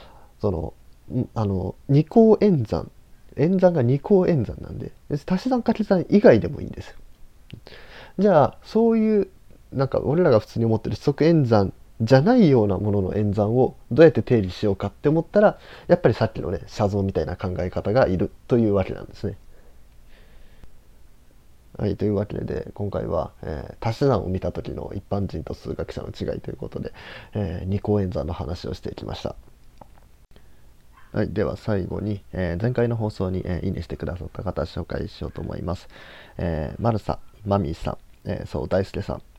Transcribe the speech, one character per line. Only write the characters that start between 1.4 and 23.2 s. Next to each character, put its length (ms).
の、 300
二 160
項 340
演 260
算、 260
演 240
算 140
が 80
二 180
項 280
演 180
算 160
な 80
ん 80
で、 140
別 180
に 80
足 80
し 60
算 140
掛 120
け 80
算 260
以 100
外 200
で 80
も 140
い 40
い 20
ん 20
で 120
す 80
よ。 60
じ 100
ゃ 140
あ、 200
そ 280
う 80
い 240
う、 60
な 140
ん 20
か、 120
俺 220
ら 80
が 100
普 60
通 140
に 60
思 100
っ 40
て 120
る 40
四 60
則 220
演 240
算 260
じ 140
ゃ 60
な 140
い 140
よ 140
う 40
な 100
も 140
の 100
の 140
演 180
算 220
を 200
ど 100
う 20
や 60
っ 20
て 100
定 200
理 100
し 140
よ 60
う 40
か 120
っ 40
て 180
思 120
っ 40
た 160
ら、 160
や 80
っ 60
ぱ 80
り 60
さ 100
っ 80
き 80
の 100
ね、 160
写 220
像 140
み 100
た 80
い 40
な 120
考 220
え 100
方 240
が 140
い 100
る 140
と 100
い 120
う 40
わ 100
け 100
な 80
ん 40
で 100
す 120
ね。 100
は 100
い、 100
と 80
い 40
う 60
わ 120
け 100
で、 380
今 160
回 160
は、 240